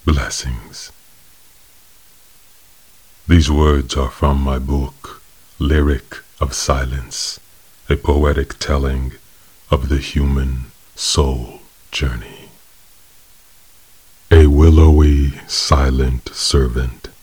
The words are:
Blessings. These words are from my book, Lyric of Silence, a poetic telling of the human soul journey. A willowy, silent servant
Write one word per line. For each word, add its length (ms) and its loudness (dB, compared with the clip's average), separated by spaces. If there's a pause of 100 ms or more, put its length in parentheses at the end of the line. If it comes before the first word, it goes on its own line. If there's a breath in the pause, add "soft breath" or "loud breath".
Blessings. 880 -4 (2250)
These 240 4
words 460 0
are 160 -4
from 300 0
my 180 -2
book, 600 -8 (380)
Lyric 580 0 (240)
of 120 -4
Silence, 880 -6 (480)
a 80 0
poetic 640 -2
telling 540 -4 (580 soft breath)
of 160 -2
the 120 -2
human 760 -4 (200)
soul 680 -4 (280)
journey. 600 -8 (1800)
A 180 8
willowy, 1000 4
silent 840 -2
servant 760 -4 (160)